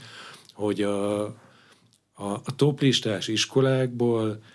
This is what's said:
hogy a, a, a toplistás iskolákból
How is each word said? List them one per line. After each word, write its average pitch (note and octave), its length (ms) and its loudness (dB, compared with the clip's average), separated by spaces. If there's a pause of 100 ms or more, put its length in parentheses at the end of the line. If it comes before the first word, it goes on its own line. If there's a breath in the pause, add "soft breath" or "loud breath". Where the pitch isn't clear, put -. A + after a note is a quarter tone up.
(540 loud breath)
hogy G2+ 280 0
a, G2+ 420 0
a, A2 100 -8 (920 soft breath)
a G#2 320 -4
toplistás C3 720 2
iskolákból A#2+ 1120 0 (140 loud breath)